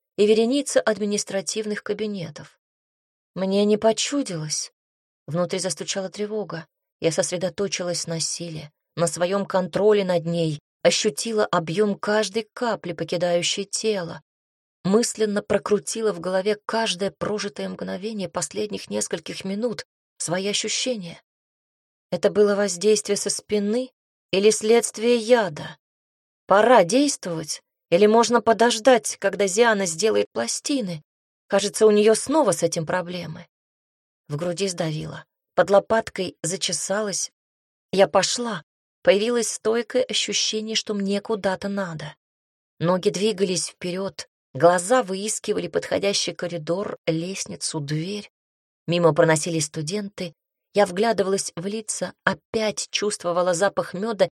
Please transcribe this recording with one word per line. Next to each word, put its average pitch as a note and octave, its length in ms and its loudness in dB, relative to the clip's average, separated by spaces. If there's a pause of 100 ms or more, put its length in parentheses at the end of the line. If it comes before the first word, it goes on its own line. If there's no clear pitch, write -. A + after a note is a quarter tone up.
(160)
и G#3 100 4
вереница A#3 540 2
административных G#3 1040 -4
кабинетов. F#3+ 760 -8 (760)
Мне F#3+ 300 0
не G#3 120 4
почудилось. G#3 960 -2 (560)
Внутри F3 300 -2
застучала F#3+ 500 -6
тревога. G3+ 580 -8 (340)
Я D#3+ 120 0
сосредоточилась F3+ 920 -4
на E3 120 -6
силе, D#3 540 -8 (240)
на E3+ 100 0
своем F3+ 380 0
контроле G3 580 2
над F3+ 220 0
ней, E3 340 -2 (240)
ощутила G#3 640 2
объем F3+ 540 0
каждой G#3+ 560 -2
капли, G3+ 400 -4
покидающей F3 680 0
тело. G3 580 -4 (640)
Мысленно G#3 580 2
прокрутила G#3 720 0
в F3 60 -10
голове F#3+ 440 0
каждое G3+ 460 -2
прожитое G3+ 580 -6
мгновение F#3+ 640 -8
последних F#3 580 -6
нескольких G3 560 -6
минут, G3+ 400 -4 (320)
свои F#3+ 320 -4
ощущения. G#3 720 -4 (920)
Это F3+ 200 2
было G3+ 240 4
воздействие G3+ 640 0
со - 100 -4
спины G#3 640 -2 (420)
или G3 160 6
следствие A#3 680 4
яда? G#3 580 2 (680)
Пора G#3+ 380 8
действовать, F3 760 -2 (300)
или F#3+ 160 6
можно A3+ 340 4
подождать, A3+ 760 4
когда G3 280 0
Зиана G3+ 380 2
сделает G3+ 480 0
пластины? A3+ 680 -4 (460)
Кажется, G3+ 380 2
у A3 40 10
нее G#3 240 6
снова C4 380 2
с - 100 -2
этим E3 240 0
проблемы. F3 600 -6 (840)
В D3 80 -4
груди F3 320 -2
сдавило, D#3+ 560 -6 (300)
под F3 160 4
лопаткой G3+ 720 4
зачесалось. F#3+ 920 -4 (600)
Я F#3+ 160 6
пошла. G#3 540 -2 (400)
Появилось G#3+ 480 2
стойкое A#3 520 -2
ощущение, A3 760 -4
что - 160 -4
мне G3+ 300 -2
куда-то G3 460 -4
надо. E3+ 460 -8 (640)
Ноги F3+ 300 0
двигались F#3 600 -2
вперед, F3+ 600 -8 (240)
глаза F3+ 500 4
выискивали F#3+ 640 -4
подходящий F#3 680 -2
коридор, F3 720 -6
лестницу, E3 720 -6
дверь. D#3+ 500 -6 (560)
Мимо E3+ 280 4
проносились D#3+ 520 2
студенты. F3+ 680 -8 (400)
Я G3+ 100 6
вглядывалась G3 720 0
в E3 80 -10
лица, G3+ 480 -8 (120)
опять G#3 680 -4
чувствовала F3+ 640 0
запах F#3+ 400 -2
меда F#3+ 420 0